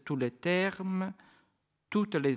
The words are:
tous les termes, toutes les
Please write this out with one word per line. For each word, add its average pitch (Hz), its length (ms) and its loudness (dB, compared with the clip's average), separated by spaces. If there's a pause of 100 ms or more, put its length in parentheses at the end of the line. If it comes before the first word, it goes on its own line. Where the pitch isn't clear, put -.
tous 147 140 -2
les 123 140 0
termes, 190 800 -2 (760)
toutes 208 260 0
les 139 220 2